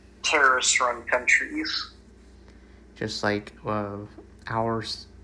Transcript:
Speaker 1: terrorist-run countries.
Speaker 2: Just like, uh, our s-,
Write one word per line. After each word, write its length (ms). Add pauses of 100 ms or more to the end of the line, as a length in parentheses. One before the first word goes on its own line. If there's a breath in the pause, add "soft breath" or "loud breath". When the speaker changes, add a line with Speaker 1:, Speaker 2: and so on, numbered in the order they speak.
(220)
Speaker 1:
terrorist-run 800
countries. 880 (1080 soft breath)
Speaker 2:
Just 260
like, 300 (140)
uh, 300 (500)
our 360
s-, 240 (180)